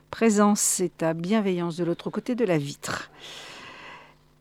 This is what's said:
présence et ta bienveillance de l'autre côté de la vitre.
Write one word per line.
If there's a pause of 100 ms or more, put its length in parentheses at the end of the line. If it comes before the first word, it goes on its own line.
(120)
présence
et
ta
bienveillance
de
l'autre
côté
de
la
vitre. (1300)